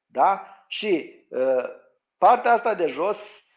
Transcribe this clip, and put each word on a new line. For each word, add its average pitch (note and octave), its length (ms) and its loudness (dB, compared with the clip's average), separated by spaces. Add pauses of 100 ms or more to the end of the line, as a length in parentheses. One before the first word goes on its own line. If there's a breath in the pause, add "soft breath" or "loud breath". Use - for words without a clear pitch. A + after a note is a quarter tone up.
da? - 600 -2
Și, - 640 -6
uh, B2+ 360 -2 (520)
partea A#3+ 340 4
asta A3 220 0
de F3 140 -2
jos E3 300 -4 (400)